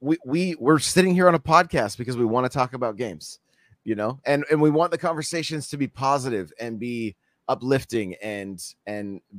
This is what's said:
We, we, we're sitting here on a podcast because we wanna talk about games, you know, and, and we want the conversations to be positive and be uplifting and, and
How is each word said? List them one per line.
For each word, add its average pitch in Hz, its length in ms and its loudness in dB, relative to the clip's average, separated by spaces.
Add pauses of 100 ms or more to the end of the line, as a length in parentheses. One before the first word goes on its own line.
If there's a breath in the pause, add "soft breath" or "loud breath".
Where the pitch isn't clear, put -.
We, 151 240 0
we, 165 340 0
we're 147 200 6
sitting 185 360 4
here 180 140 6
on 175 60 6
a 151 60 2
podcast 160 580 2
because 123 180 -4
we 120 80 2
wanna 123 240 2
talk 127 240 -2
about 120 240 -4
games, 95 420 -10 (460)
you 110 100 -2
know, 110 300 -4
and, 143 260 2
and 151 120 4
we 151 80 6
want 165 220 2
the 165 60 -6
conversations 156 720 -4
to 143 80 -8
be 139 120 -2
positive 127 720 -2
and 113 200 -8
be 117 380 -6 (320)
uplifting 117 720 -2
and, 98 400 -8 (240)
and 101 340 -8 (180)